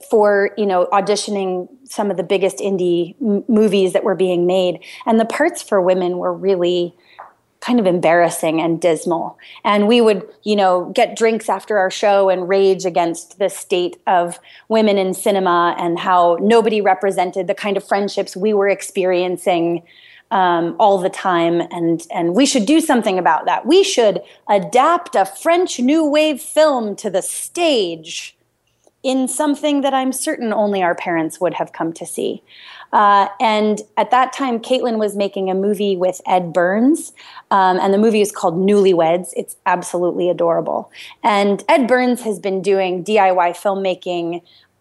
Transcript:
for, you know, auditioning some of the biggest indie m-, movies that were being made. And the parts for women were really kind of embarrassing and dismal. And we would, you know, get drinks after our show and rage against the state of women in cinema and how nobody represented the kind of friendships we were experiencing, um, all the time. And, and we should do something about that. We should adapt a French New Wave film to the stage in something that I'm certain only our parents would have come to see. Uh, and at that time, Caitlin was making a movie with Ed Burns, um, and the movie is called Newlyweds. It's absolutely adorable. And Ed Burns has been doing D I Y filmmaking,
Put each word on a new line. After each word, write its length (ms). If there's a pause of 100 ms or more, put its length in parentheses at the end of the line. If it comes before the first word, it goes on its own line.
for, 460
you 100
know, 280
auditioning 760 (160)
some 260
of 60
the 80
biggest 360
indie 640
m-, 280
movies 420
that 140
were 100
being 320
made. 320 (260)
And 140
the 60
parts 360
for 200
women 360
were 160
really 640 (640)
kind 220
of 40
embarrassing 760
and 180
dismal. 580 (280)
And 240
we 100
would, 260 (180)
you 120
know, 400
get 220
drinks 320
after 280
our 140
show 380
and 180
rage 380
against 520
the 120
state 480 (100)
of 320 (300)
women 280
in 160
cinema 640
and 220
how 400
nobody 400
represented 680
the 80
kind 200
of 100
friendships 520
we 160
were 160
experiencing, 1120 (480)
um, 460
all 220
the 100
time. 500
And, 540
and 220
we 100
should 220
do 140
something 360
about 300
that. 180
We 180
should 380 (260)
adapt 680
a 100
French 540
New 260
Wave 340
film 580
to 120
the 140
stage 1120 (640)
in 260
something 540
that 140
I'm 180
certain 400
only 300
our 100
parents 480
would 140
have 160
come 220
to 120
see. 380 (500)
Uh, 360 (120)
and 400 (160)
at 140
that 200
time, 280
Caitlin 400
was 160
making 340
a 60
movie 420
with 300
Ed 260
Burns, 580 (380)
um, 300
and 120
the 60
movie 240
is 100
called 220
Newlyweds. 800
It's 200 (100)
absolutely 640
adorable. 600 (320)
And 440
Ed 200
Burns 340
has 160
been 240
doing 400
D 160
I 140
Y 220
filmmaking, 880 (380)